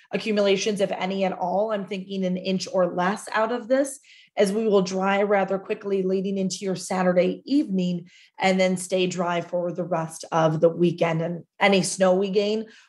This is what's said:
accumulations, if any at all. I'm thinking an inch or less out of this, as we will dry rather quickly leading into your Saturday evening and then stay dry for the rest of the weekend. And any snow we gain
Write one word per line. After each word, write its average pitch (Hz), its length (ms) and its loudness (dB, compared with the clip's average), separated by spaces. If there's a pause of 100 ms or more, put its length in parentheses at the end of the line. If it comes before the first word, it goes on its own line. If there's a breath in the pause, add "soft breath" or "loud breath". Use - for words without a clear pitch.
(120 loud breath)
accumulations, 202 680 0
if 190 120 0
any 190 320 -4
at 185 80 0
all. 190 400 -2
I'm 202 140 -4
thinking 196 380 -6
an 180 120 0
inch 185 360 -2
or 180 220 2
less 185 400 -2
out 226 180 0
of 220 160 -6
this, 269 320 0 (340 soft breath)
as 202 160 2
we 220 160 0
will 202 140 4
dry 190 420 0
rather 196 360 2
quickly 196 440 -4
leading 190 360 -2
into 190 260 -4
your 190 120 -2
Saturday 185 680 0
evening 185 640 0 (300 loud breath)
and 190 200 2
then 185 200 2
stay 185 280 0
dry 175 360 -2
for 175 300 -4
the 175 120 -6
rest 165 480 -6
of 160 300 2
the 170 80 8
weekend. 165 500 2
And 170 240 -6 (160)
any 196 220 4
snow 185 320 2
we 196 160 0
gain 208 340 0 (240 loud breath)